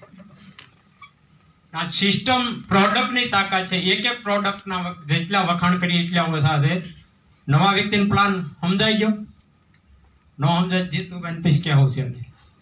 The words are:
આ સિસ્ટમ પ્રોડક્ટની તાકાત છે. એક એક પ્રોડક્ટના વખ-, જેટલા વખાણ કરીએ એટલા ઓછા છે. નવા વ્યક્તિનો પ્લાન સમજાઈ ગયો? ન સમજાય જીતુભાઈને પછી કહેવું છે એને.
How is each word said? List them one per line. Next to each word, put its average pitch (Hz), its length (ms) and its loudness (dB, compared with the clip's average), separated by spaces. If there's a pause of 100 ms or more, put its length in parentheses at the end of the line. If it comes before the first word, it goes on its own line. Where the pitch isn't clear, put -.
(1700)
આ 170 100 -6
સિસ્ટમ 233 800 0
પ્રોડક્ટની 240 640 2
તાકાત 196 420 0
છે. 180 100 -2
એક 190 280 0
એક 240 180 -4
પ્રોડક્ટના 202 540 -2
વખ-, 175 280 -8
જેટલા 180 360 0
વખાણ 180 360 2
કરીએ 175 280 0
એટલા 175 180 0
ઓછા 151 400 2
છે. 175 200 0 (680)
નવા 175 220 4
વ્યક્તિનો 202 380 0
પ્લાન 196 340 2 (180)
સમજાઈ 202 320 0
ગયો? 214 160 2 (1300)
ન 139 60 0
સમજાય 180 420 2
જીતુભાઈને 165 520 -8
પછી 151 220 2
કહેવું 135 300 4
છે - 100 -4
એને. 127 240 -8 (360)